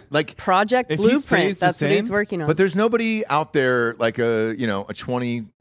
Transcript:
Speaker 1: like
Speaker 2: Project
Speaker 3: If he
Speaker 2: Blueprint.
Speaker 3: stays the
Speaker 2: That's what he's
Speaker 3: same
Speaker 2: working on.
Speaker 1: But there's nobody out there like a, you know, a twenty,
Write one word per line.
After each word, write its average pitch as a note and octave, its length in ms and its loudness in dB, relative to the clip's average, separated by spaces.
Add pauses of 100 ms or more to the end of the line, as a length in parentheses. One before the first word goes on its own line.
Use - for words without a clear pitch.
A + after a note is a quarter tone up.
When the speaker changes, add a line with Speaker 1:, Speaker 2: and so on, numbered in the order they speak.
(100)
Speaker 1:
like D3+ 260 -2
Speaker 2:
Project G#3+ 540 0
Speaker 3:
If D#3 80 -2
he G3+ 60 0
Speaker 2:
Blueprint. C4+ 180 4
Speaker 3:
stays F#3+ 380 0
the F3+ 60 2
Speaker 2:
That's F3+ 140 0
what C#3+ 120 0
he's G#3+ 140 2
Speaker 3:
same G#3+ 60 -6
Speaker 2:
working G#3 300 -2
on. D3 60 -2
Speaker 1:
But D#3 80 2
there's F#3 180 2
nobody A3 540 0
out D3+ 240 0
there B2 420 2
like A2+ 240 -2
a, A2+ 400 0
you B2 80 -2
know, G2 220 -2
a G#2 60 -10
twenty, A#2+ 520 -6 (140)